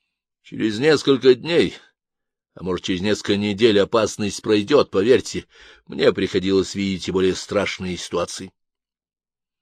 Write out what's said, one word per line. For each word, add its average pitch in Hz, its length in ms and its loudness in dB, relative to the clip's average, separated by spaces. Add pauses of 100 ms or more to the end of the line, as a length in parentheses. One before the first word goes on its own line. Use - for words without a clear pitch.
(420)
Через 107 380 -4
несколько 135 560 4
дней, 131 400 0 (800)
а - 80 -20
может, 90 220 -6
через 92 160 -4
несколько 104 340 -2
недель 104 440 2
опасность 104 640 -2
пройдёт, 107 500 2
поверьте, 98 540 2 (420)
мне 147 260 0
приходилось 95 600 -2
видеть 98 340 -4
и 98 40 -4
более 92 240 2
страшные 92 640 -6
ситуации. 90 560 -8 (1080)